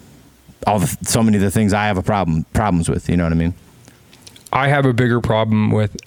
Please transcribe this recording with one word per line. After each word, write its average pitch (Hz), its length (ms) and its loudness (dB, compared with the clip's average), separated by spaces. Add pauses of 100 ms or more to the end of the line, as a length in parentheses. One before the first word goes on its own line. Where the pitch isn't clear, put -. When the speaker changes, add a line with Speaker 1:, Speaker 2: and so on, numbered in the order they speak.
(680)
Speaker 1:
all 104 120 2
the, 92 80 0 (160)
so 117 200 0
many 107 140 2
of 98 40 0
the 98 100 -2
things 107 200 0
I 104 140 0
have 104 120 0
a 92 60 -4
problem, 85 480 -2
problems 90 380 0
with, - 180 -4
you - 80 0
know 87 80 0
what 82 80 0
I 82 60 0
mean? 82 160 0 (1000)
Speaker 2:
I 135 160 0
have 143 180 2
a 131 60 4
bigger 120 300 2
problem 110 500 0
with 107 240 0 (120)